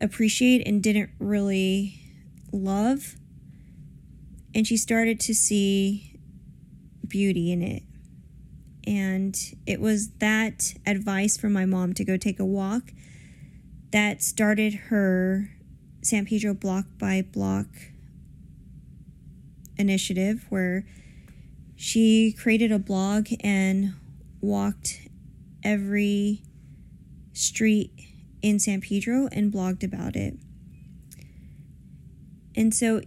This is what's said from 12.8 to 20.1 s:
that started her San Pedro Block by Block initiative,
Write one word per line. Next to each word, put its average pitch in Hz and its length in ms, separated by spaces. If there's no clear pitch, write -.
that 208 320
started 214 500
her 190 600
San 202 240
Pedro 208 300
Block 190 300
by 190 240
Block 98 460
initiative, 196 720